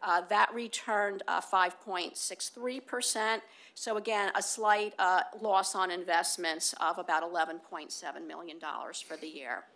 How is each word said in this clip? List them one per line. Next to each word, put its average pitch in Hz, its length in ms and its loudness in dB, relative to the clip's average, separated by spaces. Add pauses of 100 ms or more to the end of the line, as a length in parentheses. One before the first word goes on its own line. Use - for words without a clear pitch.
Uh, 180 260 4
that 208 240 6
returned, 214 760 -2
uh, 180 120 2
five 185 420 4
point 175 340 -4
six - 320 -6
three 247 320 -6
percent. 226 600 0 (340)
So 226 220 -2
again, 208 380 0
a 196 80 2
slight, 208 560 2
uh, 185 240 6 (180)
loss 190 360 2
on 185 160 2
investments 175 880 0
of 170 180 2
about 160 240 0
eleven 165 380 -2
point 156 320 -12
seven 165 340 -8
million 160 320 -12
dollars 143 420 -8
for - 160 -10
the 156 120 -10
year. 131 340 -8 (140)